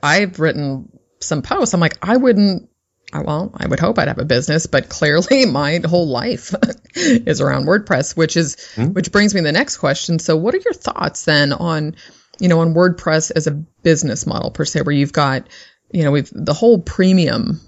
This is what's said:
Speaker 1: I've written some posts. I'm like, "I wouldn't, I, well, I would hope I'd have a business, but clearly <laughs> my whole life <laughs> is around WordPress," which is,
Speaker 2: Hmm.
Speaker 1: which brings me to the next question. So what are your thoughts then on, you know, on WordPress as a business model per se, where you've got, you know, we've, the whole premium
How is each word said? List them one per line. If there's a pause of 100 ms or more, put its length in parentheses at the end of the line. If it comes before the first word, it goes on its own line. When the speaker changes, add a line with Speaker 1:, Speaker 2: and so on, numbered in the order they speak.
Speaker 1:
I've
written (240)
some
posts.
I'm
like,
"I
wouldn't, (420)
I,
well,
I
would
hope
I'd
have
a
business,
but
clearly
<laughs>
my
whole
life (220)
<laughs>
is
around
WordPress,"
which
is, (200)
Speaker 2:
Hmm.
Speaker 1:
which
brings
me
to
the
next
question.
So
what
are
your
thoughts
then
on, (440)
you
know,
on
WordPress
as
a
business
model
per
se,
where
you've
got, (440)
you
know,
we've,
the
whole
premium